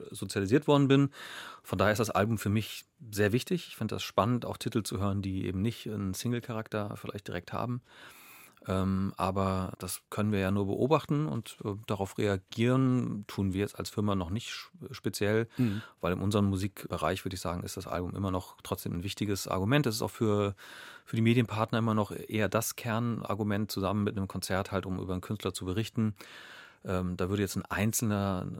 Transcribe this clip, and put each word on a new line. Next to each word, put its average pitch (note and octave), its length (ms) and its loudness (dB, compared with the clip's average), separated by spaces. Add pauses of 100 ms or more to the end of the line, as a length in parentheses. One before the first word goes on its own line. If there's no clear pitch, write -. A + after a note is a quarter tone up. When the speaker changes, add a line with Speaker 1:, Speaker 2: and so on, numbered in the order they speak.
(120)
Speaker 1:
sozialisiert G#2 560 2
worden C#3+ 220 6
bin. C#3 220 6 (520)
Von - 140 -4
daher G2 160 6
ist G#2 60 0
das G#2+ 100 2
Album G#2 280 4
für - 120 0
mich G#2 340 0 (260)
sehr G#2 220 4
wichtig. E3+ 380 0
Ich - 80 -16
finde A2 180 -2
das G2+ 80 -4
spannend, A#2 420 2
auch F#2+ 120 -6
Titel - 260 0
zu - 160 -4
hören, G2+ 220 0
die F#2+ 240 -2
eben F#2+ 160 0
nicht A2+ 260 -2
einen G2+ 260 -2
Single-Charakter A2 840 -4
vielleicht - 320 -10
direkt F2+ 240 -6
haben. B2 280 -2 (840)
Ähm, F#2+ 480 2
aber F#2+ 600 0
das - 320 -8
können G#2+ 220 0
wir G2+ 80 2
ja F#2+ 100 2
nur G2+ 160 2
beobachten C#3+ 600 2
und, B2 360 -6
äh, G#2 100 -2 (120)
darauf G2 320 -2
reagieren B2 1120 2
tun G2 260 0
wir F#2+ 60 2
jetzt G2+ 180 -2
als F#2+ 140 -6
Firma G#2 240 2
noch F2 160 -2
nicht A2 180 -4
sch-, - 220 -10 (180)
speziell, A2 580 0 (100)
Speaker 2:
Mhm. A2 260 2 (180)
Speaker 1:
weil F2 120 2
in F#2 60 -2
unserem G2+ 260 4
Musikbereich, F#2+ 800 0
würde F#2+ 120 -6
ich F#2 60 -8
sagen, F2 200 -4
ist F#2+ 160 -8
das F#2 80 -8
Album F2+ 300 -4
immer G2 160 -2
noch F#2 320 -4
trotzdem - 300 -4
ein F2 100 -4
wichtiges G2+ 440 -4
Argument. A2+ 380 2
Es A2+ 120 0
ist A2+ 40 -2
auch G#2+ 80 -2
für, G#2 460 2 (500)
für - 100 -6
die A2+ 60 2
Medienpartner A2+ 560 4
immer A2+ 160 2
noch G#2+ 180 2
eher G#2+ 380 0
das - 260 0
Kernargument, G#2+ 920 -2
zusammen G2 340 2
mit G#2+ 140 0
einem G2 100 0
Konzert F#2+ 440 -2
halt, F#2+ 160 0
um F#2 120 -4
über F#2+ 140 -4
einen F2+ 80 -2
Künstler G#2 320 -4
zu - 120 -8
berichten. G#2+ 500 0 (720)
Ähm, F#2 320 0
da F2+ 120 0
würde G2+ 140 2
jetzt F#2+ 140 -2
ein F#2+ 80 -4
einzelner G2+ 800 0 (120)